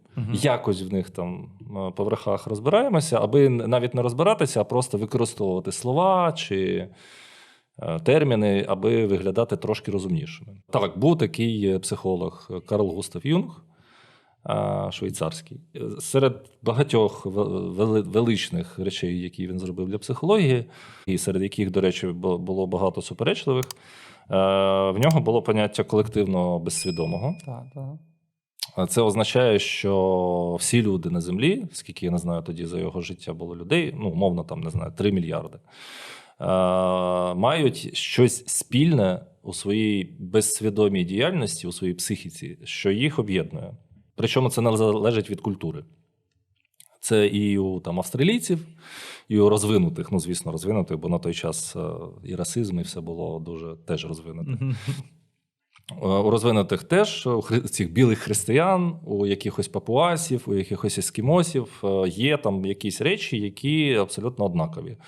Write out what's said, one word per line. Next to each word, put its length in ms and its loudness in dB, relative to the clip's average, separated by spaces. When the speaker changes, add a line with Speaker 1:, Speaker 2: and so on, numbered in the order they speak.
Speaker 1:
Мгм. 180 -4
Speaker 2:
якось 480 0
в 100 -8
них 180 -2
там, 380 -8
е, 360 -8
по 80 -2
верхах 420 -2
розбираємося, 760 2
аби 240 6
н-, 220 2
навіть 260 2
не 80 0
розбиратися, 580 2
а 40 2
просто 340 0
використовувати 760 -2
слова 600 2
чи, 560 -2
е, 180 -4
терміни, 680 4
аби 380 2
виглядати 500 0
трошки 360 -4
розумнішими. 640 -6
Так, 280 0
був 200 4
такий, 480 0
е, 120 4
психолог, 720 -4
е, 100 -8
Карл 340 0
Густав 320 -8
Юнг, 380 0
е, 420 -2
швейцарський. 680 -8
Е, 40 -12
серед 500 0
багатьох 640 2
ве-, 180 -2
вели-, 320 2
величних 760 0
речей, 420 -4
які 260 -8
він 120 -6
зробив 300 -6
для 100 -4
психології, 680 2
і 120 0
серед 240 0
яких, 280 0
до 100 2
речі, 260 2
бу-, 320 -2
було 280 -2
багато 360 0
суперечливих, 640 -2
е, 60 2
в 80 -2
нього 220 6
було 220 2
поняття 420 2
колективного 760 2
безсвідомого. 760 -4
Speaker 1:
Так, 180 -12
так. 100 -12
Speaker 2:
А 100 0
це 160 0
означає, 560 4
що 1040 0
всі 220 2
люди 280 0
на 100 -2
землі, 520 -2
скільки 340 -10
я 60 -2
не 60 0
знаю 240 -4
тоді 240 -8
за 120 -8
його 220 -6
життя 340 -10
було 220 -10
людей, 420 -2
ну, 120 -4
умовно, 340 0
там, 160 -8
не 100 -6
знаю, 260 -4
три 160 2
мільярди, 460 -2
е, 40 -6
мають 600 0
щось 500 2
спільне 760 2
у 100 -12
своїй 640 0
безсвідомій 840 2
діяльності, 640 -2
у 60 -6
своїй 220 -2
психіці, 720 -6
що 260 -2
їх 280 2
об'єднує. 540 -2
Причому 340 2
це 100 -2
не 160 4
залежить 540 2
від 100 -8
культури. 440 -6
Це 260 4
і 320 2
у, 220 0
там, 180 -4
австралійців, 680 0
і 100 4
у 100 8
розвинутих, 640 2
ну, 60 2
звісно, 340 -4
розвинутих, 460 -2
бо 100 -6
на 100 0
той 160 -4
час, 420 -6
е, 40 -6
і 100 -8
расизм, 440 -4
і 40 -2
все 180 -10
було 380 -8
дуже 380 -12
теж 200 -4
розвинуте. 440 -10
Speaker 1:
Мгм. 260 -4
Speaker 2:
Е, 40 -2
у 240 4
розвинутих 520 2
теж, 440 2
у 160 2
хри-, 180 0
цих 320 -2
білих 260 6
християн, 800 2
у 200 0
якихось 420 -2
папуасів, 800 0
у 80 0
якихось 440 -2
ескімосів, 840 0
е, 240 2
є 280 2
там 300 0
якісь 340 -4
речі, 400 -2
які 540 0
абсолютно 500 -2
однакові. 520 -4